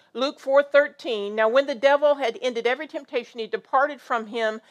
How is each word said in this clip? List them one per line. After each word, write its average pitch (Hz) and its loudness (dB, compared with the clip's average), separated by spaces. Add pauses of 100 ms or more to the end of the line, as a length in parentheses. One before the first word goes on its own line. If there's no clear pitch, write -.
(140)
Luke 262 -6
four 277 2
thirteen. 285 0
Now, 220 4
when 269 2
the 285 -4
devil 285 4
had 247 -4
ended 240 -4
every 269 -4
temptation, 269 -10
he 220 -8
departed 262 -2
from 226 -6
him 220 -4 (100)